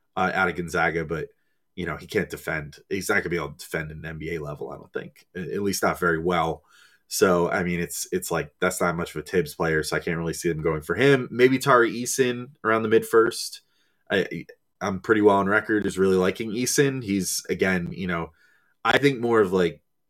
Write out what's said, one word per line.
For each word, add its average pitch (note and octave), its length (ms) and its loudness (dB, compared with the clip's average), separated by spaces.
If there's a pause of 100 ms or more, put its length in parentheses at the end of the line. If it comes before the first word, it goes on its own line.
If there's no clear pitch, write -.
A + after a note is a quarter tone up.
(160)
uh, F#2 180 0
out F#2 160 2
of E2 60 -4
Gonzaga, E2 500 -2
but, D#2 220 -6 (480)
you F2 100 -8
know, D#2+ 120 -6
he F2+ 100 -16
can't F2+ 220 -2
defend. D#2 480 -8 (120)
He's F#2+ 200 -4
not G#2 60 2
gonna F2+ 140 -2
be F2 60 -2
able D2+ 140 -4
to D2+ 80 -16
defend D#2 340 -8
at D2+ 60 -14
an D2 80 -14
N D#2+ 120 -10
B D#2+ 180 -8
A D2+ 60 -6
level, D2 300 -10
I - 60 -14
don't - 160 -20
think, - 420 -14
a-, F2+ 180 -8
at G2+ 80 -4
least G2 220 -2
not E2+ 160 0
very E2+ 200 2
well. D#2+ 440 -2 (440)
So, F2 440 2
I F#2 120 0
mean, F2 160 -2
it's, - 320 -6
it's F#2 200 -4
like, - 280 -4
that's F2+ 220 -2
not F2 140 0
much E2+ 180 -6
of - 40 -10
a D2+ 60 -8
Tibbs E2+ 300 -2
player, D#2+ 300 0
so D#2+ 120 -4
I D2+ 40 0
can't E2+ 180 -4
really E2 160 -4
see - 160 -4
them D#2 140 -4
going D#2+ 180 -2
for E2+ 140 -4
him. C3 340 4
Maybe B2+ 300 4
Tari A#2+ 320 4
Eason B2 580 -2 (140)
around A2 180 2
the A2 80 -2
mid A2 160 4
first. - 560 2 (480)
I, F2 360 -2 (360)
I'm F#2+ 180 -4
pretty A2 220 2
well G2+ 160 8
on G2 100 2
record G#2 380 2
as F2+ 120 -4
really F#2+ 200 6
liking F#2+ 340 2
Eason. C3 520 0
He's, G2 460 -2
again, F#2 420 0
you F#2+ 160 -8
know, E2+ 240 -4 (520)
I A#2 140 4
think C3+ 220 2
more A#2 200 4
of, F#2+ 120 4
like, F2 300 2 (280)